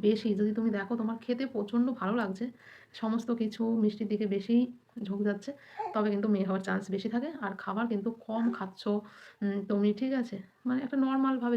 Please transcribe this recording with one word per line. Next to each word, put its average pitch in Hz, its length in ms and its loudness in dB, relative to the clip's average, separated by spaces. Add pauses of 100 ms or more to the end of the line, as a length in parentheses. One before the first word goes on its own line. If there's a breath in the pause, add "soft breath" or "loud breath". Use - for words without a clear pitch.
বেশি 220 220 4 (120)
যদি 214 180 4
তুমি 226 200 2
দেখো 196 220 -4
তোমার 226 240 -2
খেতে 247 200 -2 (100)
প্রচণ্ড 233 320 2 (140)
ভালো 190 200 0
লাগছে, 190 240 -2 (560 loud breath)
সমস্ত 226 280 -2 (120)
কিছু 214 220 -2 (200)
মিষ্টির 208 300 2
দিকে 208 220 0
বেশি 202 220 2 (500)
ঝোঁক 196 220 -2
যাচ্ছে, 202 220 -4 (440 loud breath)
তবে 214 200 2
কিন্তু 202 200 0
মেয়ে 190 140 2
হওয়ার 190 200 0
চান্স 190 160 -2 (100)
বেশি 196 200 -2
থাকে। 254 140 0 (180)
আর 196 60 -4 (120)
খাবার 196 280 -2
কিন্তু 208 160 -2 (180)
কম 226 180 -2 (120)
খাচ্ছ, 190 260 -8 (600 loud breath)
উম, 202 160 0 (120)
তুমি, 202 180 4 (120)
ঠিক 262 200 0
আছে, 233 160 -6 (320)
মানে 254 160 2
একটা 269 200 -4
নর্মালভাবে 262 520 2